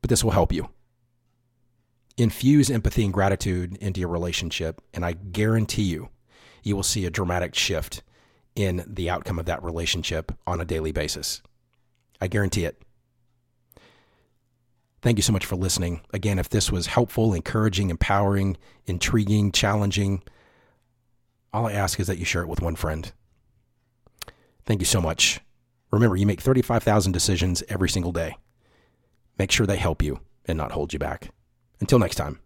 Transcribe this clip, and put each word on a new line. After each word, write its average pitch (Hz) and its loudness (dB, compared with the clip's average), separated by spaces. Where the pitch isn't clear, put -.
But - -2
this 117 4
will 110 2
help 87 4
you. 76 -4
Infuse 131 4
empathy 110 2
and 95 0
gratitude 95 0
into 92 -4
your 87 -2
relationship, 85 -4
and 87 -4
I 87 -2
guarantee 107 0
you, 85 -2
you 101 -2
will 98 -2
see 95 -2
a 85 -2
dramatic 87 -2
shift - -2
in 90 -2
the 98 -6
outcome 90 -4
of 82 -4
that 85 -4
relationship 82 -4
on 87 -2
a 82 -4
daily 80 -4
basis. - -6
I 95 -2
guarantee 92 0
it. - -8
Thank 120 2
you 107 2
so 110 4
much 95 0
for 95 -4
listening. 90 -2
Again, 98 0
if 90 -2
this - 2
was 87 -2
helpful, 113 2
encouraging, 98 0
empowering, 98 2
intriguing, 101 2
challenging, 101 0
all 113 0
I 107 -4
ask 101 0
is 90 0
that 95 -2
you 90 -4
share 87 -2
it 87 -6
with 85 -2
one 82 -2
friend. 80 -4
Thank 101 0
you 82 0
so 98 2
much. - 0
Remember, 104 4
you 101 4
make 101 0
thirty-five 123 2
thousand 101 4
decisions 90 0
every 92 0
single 87 -2
day. 82 -4
Make 95 0
sure 107 4
they 98 0
help 80 0
you 71 -2
and 80 -2
not 76 -4
hold 73 -4
you 71 -6
back. 69 -6
Until 123 4
next 95 2
time. 73 -6